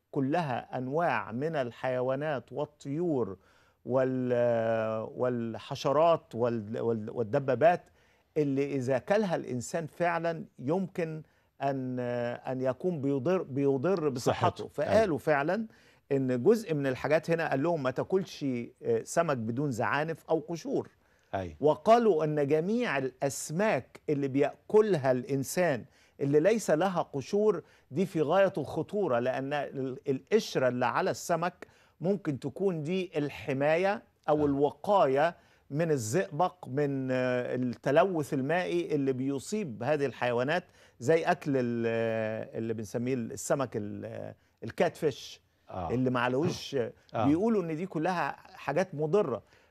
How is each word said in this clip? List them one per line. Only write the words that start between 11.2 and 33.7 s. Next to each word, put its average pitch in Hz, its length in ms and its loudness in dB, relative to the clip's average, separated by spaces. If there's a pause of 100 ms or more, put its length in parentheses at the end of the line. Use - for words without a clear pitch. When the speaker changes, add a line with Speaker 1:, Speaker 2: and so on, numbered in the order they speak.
Speaker 1:
أن، 131 380 -2 (460)
أن 131 140 -4
يكون 131 400 -2
بيضر، 143 420 0
بيضر 139 680 0
بصحته. 131 400 0
Speaker 2:
صحته. - 200 -6
Speaker 1:
فقالوا 196 340 2
Speaker 2:
أيوة. 165 160 0
Speaker 1:
فعلًا 160 480 0 (460)
إن 127 300 2
جزء 208 320 4
من 143 120 0
الحاجات 143 440 0
هنا 165 200 0
قال 139 120 2
لهم: 165 200 0
"ما 127 80 0
تاكلش، 156 540 -2 (380)
آه، 113 220 2
سمك 165 320 0
بدون 117 340 -2
زعانف 131 600 -2
أو 160 80 2
قشور". 175 500 -4 (460)
Speaker 2:
أيوة. 90 260 -4
Speaker 1:
وقالوا 190 640 6
أن 151 220 2
جميع 170 520 0
الأسماك 143 1120 -2
اللي 139 200 0
بيأكلها 143 840 4
الإنسان 135 720 0 (360)
اللي 139 200 4
ليس 196 300 2
لها 170 320 2
قشور 196 600 0 (280)
دي 165 160 0
في 160 160 -2
غاية 180 360 4
الخطورة، 143 600 -2
لأن 131 340 -2
ال-، 135 460 -4 (100)
القشرة 170 600 0
اللي 123 180 0
على 156 240 0
السمك 170 560 -4 (340)
ممكن 165 400 -2
تكون 170 420 -2
دي 175 360 -4
الحماية 151 840 0 (260)